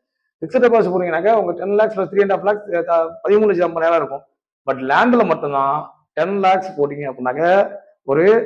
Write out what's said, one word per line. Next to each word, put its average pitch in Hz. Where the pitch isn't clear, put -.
ஃபிக்ஸட் 240
டெபாசிட் 220
போறீங்கன்னாக்க, 180
உங்க 190
டென் 180
லேக்ஸ் 214
பிளஸ் 190
த்ரீ 196
அண்ட் 196
ஹாஃப் 180
லேக்ஸ், 180
அ, 165
பதிமூணு 214
லட்சம் 175
ஐம்பதாயிரம் 165
இருக்கும். 143
But 135
லேண்ட்ல 190
மட்டும்தான் 147
டென் 190
லேக்ஸ் 190
போட்டீங்க 143
அப்படின்னாக்க, 156
ஒரு, 143